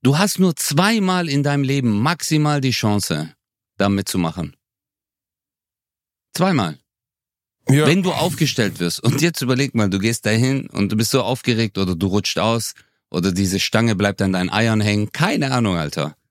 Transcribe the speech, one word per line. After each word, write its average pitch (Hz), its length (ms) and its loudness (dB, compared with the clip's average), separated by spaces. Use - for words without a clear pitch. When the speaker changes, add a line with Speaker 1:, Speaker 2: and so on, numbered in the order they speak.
Speaker 1:
Du 135 160 4
hast 202 200 0
nur 180 160 4
zweimal 185 720 0
in 143 140 0
deinem 143 220 0
Leben 131 380 0
maximal 151 580 0
die 131 120 0
Chance, 92 640 -2
da 101 100 2
mitzumachen. 92 640 -2
Zweimal. 143 440 0
Speaker 2:
Ja. 147 180 4
Speaker 1:
Wenn 175 160 4
du 180 100 0
aufgestellt 131 680 0
wirst. 85 220 -4
Und 127 180 2
jetzt 165 220 0
überleg 131 320 0
mal, 104 160 2
du 98 80 -2
gehst 113 260 -2
dahin 123 440 0
und 98 240 -2
du 107 40 -2
bist 113 140 0
so 131 120 2
aufgeregt 113 560 -2
oder 92 180 0
du 95 100 -2
rutscht 95 320 -2
aus 113 360 -2
oder 90 220 0
diese 95 280 0
Stange 113 340 0
bleibt 101 280 0
an 95 100 0
deinen 92 180 -2
Eiern 110 300 2
hängen. 104 320 0
Keine 151 400 -2
Ahnung, 110 240 0
Alter. 76 400 -4